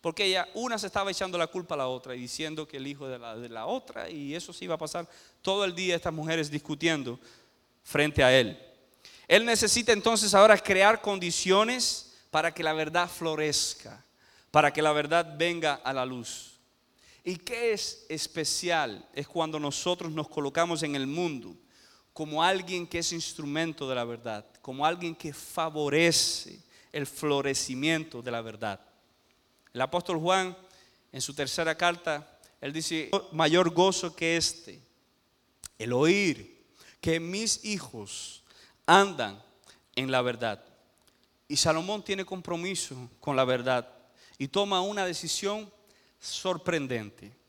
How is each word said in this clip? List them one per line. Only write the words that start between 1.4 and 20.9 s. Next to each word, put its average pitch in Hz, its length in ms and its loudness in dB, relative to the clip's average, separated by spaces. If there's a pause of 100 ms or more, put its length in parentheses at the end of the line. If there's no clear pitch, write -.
culpa 175 280 -6
a 147 40 -4
la 135 80 -2
otra 127 300 -6
y 127 40 -10
diciendo 156 460 -8
que 139 120 -14
el 135 80 -10
hijo 139 200 -10
de 127 120 -10
la, 117 180 -12
de 120 120 -12
la 113 180 -10
otra, - 440 -8
y 143 240 -8
eso 175 180 -10
sí 180 120 -14
iba 175 100 -4
a 151 40 -6
pasar 165 300 -8 (320)
todo 196 240 0
el 180 120 -2
día 180 180 0
estas 165 180 -2
mujeres 160 380 -2
discutiendo 147 720 -2 (640)
frente 147 400 4
a 127 120 8
él. 117 220 4 (720)
Él 208 160 8
necesita 233 480 2
entonces 214 420 2
ahora 202 240 10
crear 202 420 6
condiciones 196 1120 0 (160)
para 160 220 2
que 165 120 -8
la 156 80 2
verdad 156 360 0
florezca, 151 960 -4 (460)
para 147 220 6
que 151 100 0
la 151 100 4
verdad 151 460 0
venga 165 360 0 (100)
a 131 80 -2
la 131 120 -2
luz. 127 540 -10 (680)
¿Y 180 120 -6
qué 233 360 -2
es - 360 -6
especial? 156 1040 -2
Es 143 140 -8
cuando 156 320 -2
nosotros 165 500 -4
nos 156 180 -6
colocamos 156 540 0
en 147 140 -2